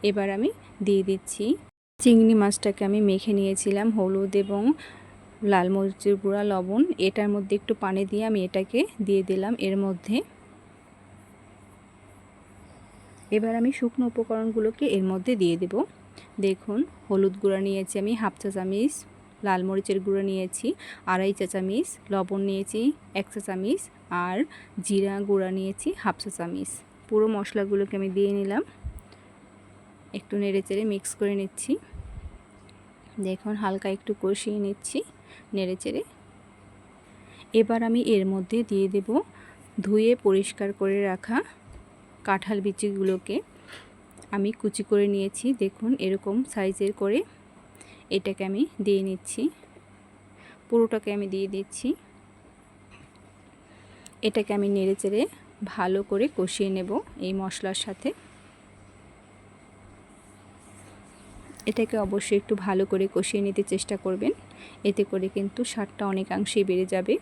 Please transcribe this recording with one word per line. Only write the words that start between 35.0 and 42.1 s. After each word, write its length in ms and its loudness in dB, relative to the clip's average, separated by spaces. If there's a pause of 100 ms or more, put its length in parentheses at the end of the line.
নেড়ে 300 -2
চেড়ে। 200 -4 (1600)
এবার 280 2
আমি 120 2 (140)
এর 120 4
মধ্যে 320 -2 (120)
দিয়ে 180 2
দেব 200 -2 (720)
ধুয়ে 320 4 (160)
পরিষ্কার 420 2 (120)
করে 220 2
রাখা 360 -2 (840)